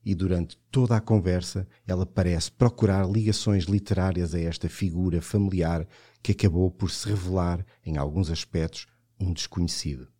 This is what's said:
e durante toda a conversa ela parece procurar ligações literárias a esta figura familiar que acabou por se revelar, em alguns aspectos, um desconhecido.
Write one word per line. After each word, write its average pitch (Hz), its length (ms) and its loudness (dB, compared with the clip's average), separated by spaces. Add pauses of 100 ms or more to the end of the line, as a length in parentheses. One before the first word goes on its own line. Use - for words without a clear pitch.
e 101 80 0
durante 87 440 0 (120)
toda 117 280 2
a - 20 4
conversa 95 640 0 (220)
ela 92 180 0
parece 87 460 0
procurar 98 580 2
ligações 104 540 2
literárias 90 720 0
a 85 60 0
esta 82 260 -4
figura 87 540 -2
familiar 87 680 0 (340)
que 104 120 0
acabou 90 360 2
por 90 220 -4
se - 160 -8
revelar, 90 580 -2 (200)
em 78 100 -4
alguns 76 340 -2
aspectos, - 560 -4 (320)
um 92 140 -2
desconhecido. 76 800 -4 (100)